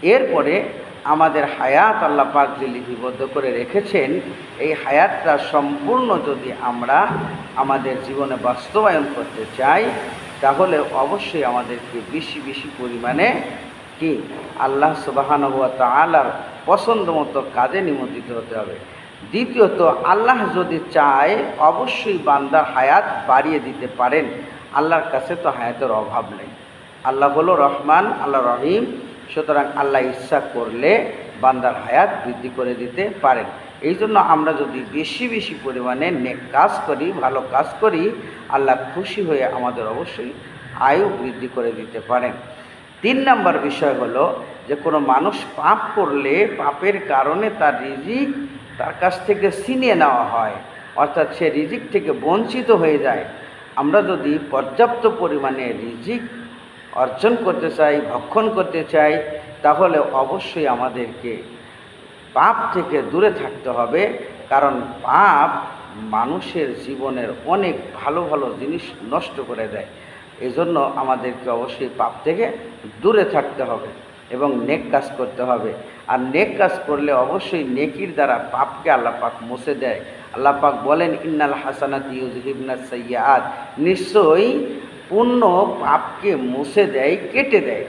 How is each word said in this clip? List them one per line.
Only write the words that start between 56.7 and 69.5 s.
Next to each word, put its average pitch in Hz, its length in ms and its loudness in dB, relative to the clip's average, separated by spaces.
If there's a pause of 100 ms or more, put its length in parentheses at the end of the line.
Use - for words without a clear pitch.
অর্জন 131 380 2 (100)
করতে 165 260 0
চাই, 147 300 4 (120)
ভক্ষণ 214 360 0
করতে 170 420 -2
চাই, 151 320 4 (380)
তাহলে 156 380 4
অবশ্যই 143 680 -2
আমাদেরকে 120 720 -4 (960)
পাপ 180 220 6 (180)
থেকে 151 280 0 (100)
দূরে 185 200 4
থাকতে 135 380 -8
হবে, 123 440 0 (360)
কারণ 135 320 2 (200)
পাপ 160 480 4 (460)
মানুষের 123 880 -4
জীবনের 127 440 -6 (180)
অনেক 180 300 0 (280)
ভালো 156 200 0
ভালো 139 360 -2
জিনিস 151 220 -6 (280)
নষ্ট 143 380 -4
করে 113 200 -6